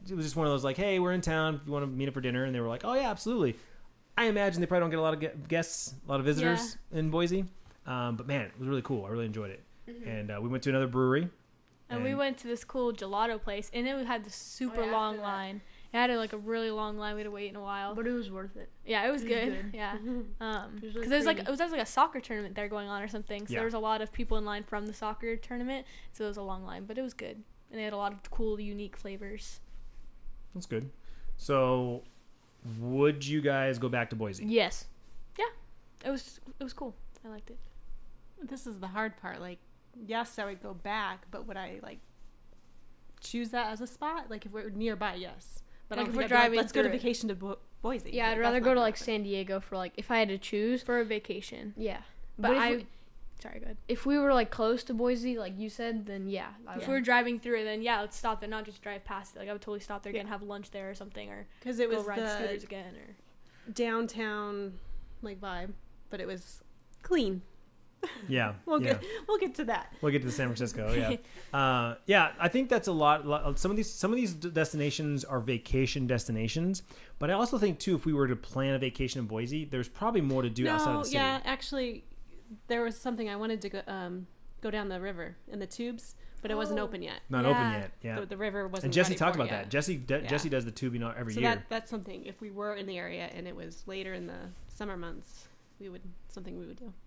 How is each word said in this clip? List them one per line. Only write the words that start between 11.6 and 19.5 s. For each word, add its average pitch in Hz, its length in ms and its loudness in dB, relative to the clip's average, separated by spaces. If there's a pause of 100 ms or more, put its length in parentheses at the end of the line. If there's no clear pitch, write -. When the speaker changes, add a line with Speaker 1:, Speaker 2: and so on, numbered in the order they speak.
Speaker 2:
And 240 120 -2
we 262 60 2
Speaker 1:
and 277 100 0
Speaker 2:
went 269 200 2
to 240 80 -10
this 233 180 -2
cool 247 280 0
gelato 214 480 0
place, 202 320 -4
and 240 140 0
it 269 180 -2
had 233 200 -2
this 202 100 -12
super 240 460 -4
Speaker 3:
Oh, 220 40 4
yeah, 220 60 2
Speaker 2:
long 214 240 2
Speaker 3:
after 208 60 -6
that. 202 60 -4
Speaker 2:
line. 196 340 -4 (300)
It 233 60 0
had 247 140 6
a, 233 60 2
like, 220 160 -2
a 214 40 -6
really 226 320 -2
long 214 300 -2
line. 208 160 -4
We 214 60 -4
had 214 40 -6
to 208 60 -6
wait 202 180 -6
in 202 60 -12
a 202 80 -10
while. 202 320 -4
Speaker 3:
But 226 100 -2
it 247 60 0
was 233 180 -2
worth 190 280 -8
it. - 120 -10 (160)
Speaker 2:
Yeah, 220 220 2
it 269 40 4
was 277 120 0
Speaker 3:
It 226 60 -2
was 233 100 4
Speaker 2:
good. 254 140 2 (180)